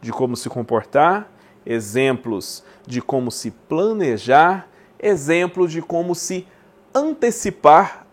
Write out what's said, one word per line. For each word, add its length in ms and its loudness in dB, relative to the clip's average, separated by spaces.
de 100 -10
como 240 -2
se 140 -10
comportar, 800 0
exemplos 1000 -4
de 160 -8
como 300 -4
se 220 -10
planejar, 1160 2
exemplos 720 0
de 120 -8
como 320 -4
se 320 -8
antecipar 1200 2